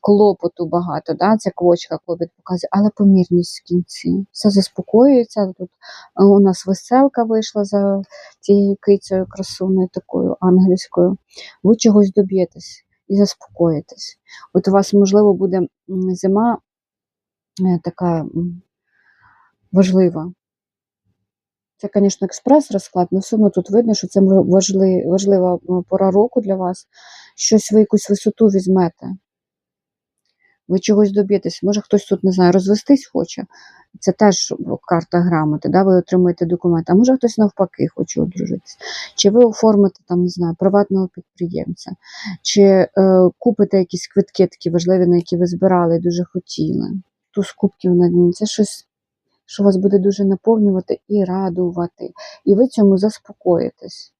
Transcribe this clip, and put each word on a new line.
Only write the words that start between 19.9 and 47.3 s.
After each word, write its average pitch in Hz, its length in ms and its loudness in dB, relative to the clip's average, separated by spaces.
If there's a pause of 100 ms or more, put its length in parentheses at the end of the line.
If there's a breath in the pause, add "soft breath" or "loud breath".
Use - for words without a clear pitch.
Це, 202 100 -12
конечно, 196 380 0
експрес-розклад, 214 840 0
но 190 80 0
все 220 160 -6
одно 214 140 2
тут 185 200 -6
видно, 220 240 0
що 190 140 -6
це - 120 -2
м-, 190 220 4
важли-, 190 680 0
важлива, 185 520 0 (100)
м, 180 200 -2
пора 190 220 0
року 220 300 0
для 190 140 -4
вас. 185 320 -8 (480 loud breath)
Щось - 360 0
ви 214 80 4
якусь 208 300 0
висоту 208 380 0
візьмете. 190 600 -2 (1600)
Ви 185 120 -2
чогось 208 320 2
доб'єтесь. 196 520 -2
Може, 208 180 -2
хтось - 240 -2
тут, - 180 -4
не 190 80 2
знаю, 180 200 4
розвестись 202 640 0
хоче. - 320 -8 (540 soft breath)
Це 190 120 -2
теж 202 420 0 (340)
карта 175 320 -2
грамоти, 156 500 -2
да, 185 140 2
ви 190 120 4
отримуєте 180 500 0
документ. 170 440 -2
А 175 60 2
може, 247 200 4
хтось 240 220 -4
навпаки 196 500 -2
хоче - 340 -6
одружитись. 180 560 -8 (380 loud breath)
Чи - 140 0
ви 233 160 4
оформите, 214 600 0
там, 175 160 -2
не 180 60 -2
знаю, 170 300 -6
приватного 190 480 0
підприємця. 175 840 -10 (500 loud breath)
Чи, - 200 0
е, 190 280 4 (480)
купите 208 420 0
якісь 180 280 -6
квитки 185 400 0
такі - 220 -8
важливі, 175 380 0
на 175 80 4
які 175 220 -2
ви 175 100 0
збирали 175 500 0
і - 20 -2
дуже 175 240 -4
хотіли. - 680 -6 (420)